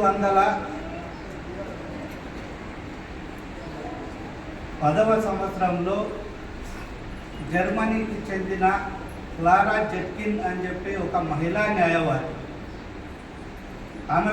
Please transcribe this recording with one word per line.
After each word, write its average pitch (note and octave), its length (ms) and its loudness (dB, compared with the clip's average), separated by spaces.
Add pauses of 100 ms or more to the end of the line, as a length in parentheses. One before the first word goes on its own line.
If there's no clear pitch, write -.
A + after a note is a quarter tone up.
వందల G3 340 6 (4000)
పదవ D#3+ 260 6 (180)
సంవత్సరంలో F#3+ 680 2 (1500)
జర్మనీకి G#3+ 680 2 (100)
చెందిన F#3+ 380 0 (720)
క్లారా G3+ 400 6 (160)
జెట్కిన్ G#3 560 -2
అని F3+ 180 -2
చెప్పి F#3 260 -4 (120)
ఒక F3+ 140 0 (120)
మహిళా E3 320 2 (140)
న్యాయవాది, E3 560 4 (1800)
ఆమె G#3 180 4